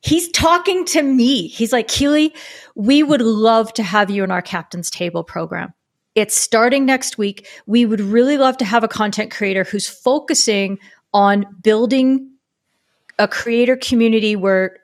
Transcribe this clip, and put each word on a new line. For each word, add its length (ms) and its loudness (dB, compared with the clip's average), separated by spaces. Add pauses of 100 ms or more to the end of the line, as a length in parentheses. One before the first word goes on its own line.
he's 300 -2
talking 560 0
to 160 0
me. 460 2
He's 240 -4
like, 160 -2
"Keely, 460 0 (400)
we 280 2
would 200 2
love 520 2
to 80 0
have 280 0
you 140 -2
in 60 -4
our 120 -2
Captain's 480 -10
Table 340 -6
program. 480 -10 (420)
It's 220 0
starting 500 2
next 320 -2
week. 300 -6 (180)
We 200 2
would 140 -2
really 380 2
love 200 2
to 60 -2
have 200 2
a 40 -2
content 440 -4
creator 320 -2
who's 240 -6
focusing 920 -2 (340)
on 320 4 (180)
building 680 2 (880)
a 100 2
creator 480 0
community 600 0
where 480 0